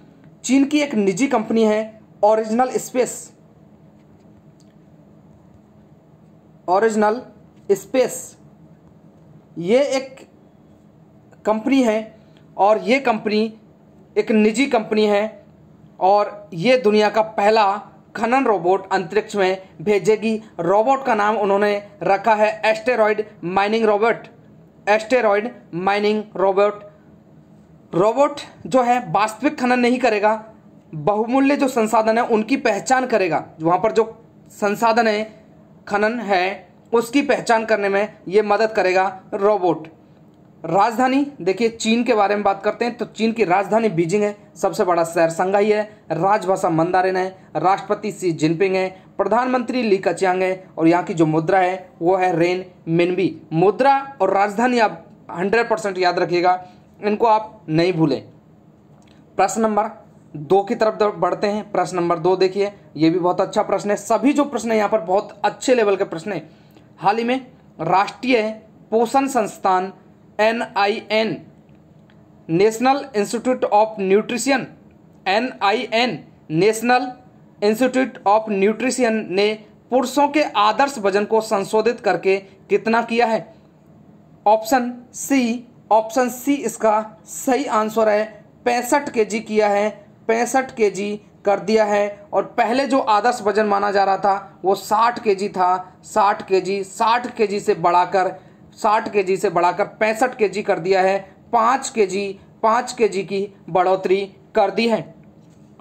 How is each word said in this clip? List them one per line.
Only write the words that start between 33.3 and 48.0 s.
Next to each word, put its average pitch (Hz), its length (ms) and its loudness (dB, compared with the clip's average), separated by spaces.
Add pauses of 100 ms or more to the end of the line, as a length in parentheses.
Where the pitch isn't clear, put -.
वहाँ 170 180 2
पर 220 120 0
जो 220 320 -2 (260)
संसाधन 220 580 0
है, 214 380 -4 (420)
खनन 214 320 -2
है, 196 500 -2 (240)
उसकी 233 280 0
पहचान 226 440 0
करने 208 240 0
में 202 280 -2 (100)
ये 190 140 2
मदद 208 300 0
करेगा 185 500 0 (120)
रोबोट। 196 540 0 (800)
राजधानी 240 640 0 (100)
देखिए, 190 280 0
चीन 226 340 -2
के 240 100 0
बारे 208 220 2
में 208 80 -4
बात 196 200 -2
करते 208 220 -2
हैं 240 120 -4
तो 214 80 -8
चीन 226 260 -2
की 226 120 -2
राजधानी 196 460 2
बीजिंग 175 340 0
है, 208 140 -4 (180)
सबसे 190 280 -2
बड़ा 170 200 2
शहर 165 260 2
शंघाई 202 420 0
है, 208 120 0 (280)
राजभाषा 185 580 0
मंदारिन 180 480 0
है, 185 200 -4 (180)
राष्ट्रपति 196 560 -2